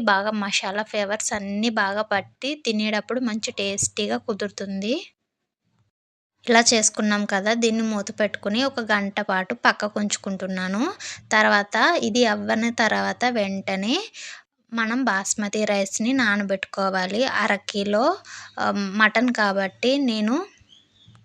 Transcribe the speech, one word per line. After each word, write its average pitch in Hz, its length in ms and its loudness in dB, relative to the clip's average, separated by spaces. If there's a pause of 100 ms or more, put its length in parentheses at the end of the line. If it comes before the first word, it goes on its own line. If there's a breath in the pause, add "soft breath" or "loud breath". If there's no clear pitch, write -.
(120)
బాగా 202 200 2
మసాలా 208 520 -2
ఫ్లేవర్స్ 214 500 -4
అన్నీ 208 360 -2
బాగా 208 320 0
పట్టి 233 640 -4
తినేటప్పుడు 214 540 0
మంచి 220 320 -2
టేస్టీగా 202 640 -2
కుదురుతుంది. 202 960 -4 (1400)
ఇలా 233 140 8 (100)
చేసుకున్నాం 208 520 2
కదా, 208 280 0
దీన్ని 226 300 2
మూత 214 360 -4
పెట్టుకుని 208 440 0
ఒక 269 160 -2
గంట 202 420 -2
పాటు 190 320 -2
పక్కకు 214 460 0
ఉంచుకుంటున్నాను. 190 920 -4 (380 loud breath)
తర్వాత 214 720 4
ఇది 233 240 2
అవ్వని 220 460 0
తర్వాత 202 540 0
వెంటనే 202 800 -2 (720 loud breath)
మనం 233 300 0
బాస్మతి 208 640 0
రైస్ని 208 480 0
నానబెట్టుకోవాలి. 196 1120 0
అర 208 300 0
కిలో, 208 640 0 (420 loud breath)
ఆ, 214 120 0
మటన్ 214 640 2
కాబట్టి 202 640 0
నేను 240 480 0 (800)